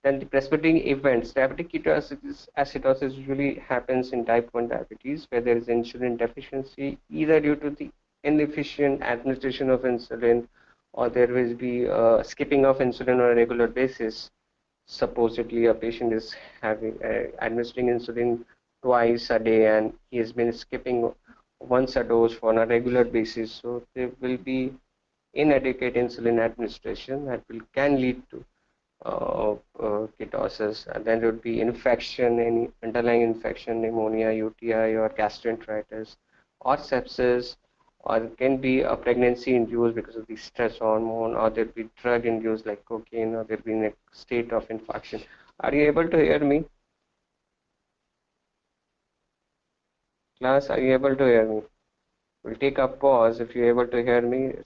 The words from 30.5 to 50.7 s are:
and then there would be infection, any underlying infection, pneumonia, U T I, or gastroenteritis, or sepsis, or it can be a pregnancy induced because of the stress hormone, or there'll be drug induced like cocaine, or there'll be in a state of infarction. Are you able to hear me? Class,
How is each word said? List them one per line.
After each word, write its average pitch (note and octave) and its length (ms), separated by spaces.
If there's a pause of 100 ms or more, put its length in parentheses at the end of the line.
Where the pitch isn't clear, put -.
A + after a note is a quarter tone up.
and - 180
then A2+ 160
there A2+ 120
would A2+ 100
be A2+ 180
infection, A#2+ 800
any A#2 320 (120)
underlying A#2 400
infection, A2+ 600
pneumonia, A2 500
U A2 280
T A#2 120
I, A2 180
or A2 180
gastroenteritis, A2 1080 (440)
or C3+ 160
sepsis, B2 800 (440)
or - 180
it A2+ 200
can C3 200
be C3 240
a A2+ 120
pregnancy B2 600
induced A#2 400
because - 180
of A2 140
the A2 80
stress - 420
hormone, A2+ 560
or A2 160
there'll A2 220
be A2+ 160 (120)
drug A#2+ 260
induced A2 380
like G#2 200
cocaine, A2+ 500
or A2+ 80
there'll A2 220
be A2 80
in A2 140
a G#2 60 (200)
state A#2+ 400
of A2 160
infarction. A2+ 560 (360)
Are C3 140
you D3 140
able E3 200
to E3+ 80
hear D3 220
me? D3 260 (3750)
Class, C3+ 300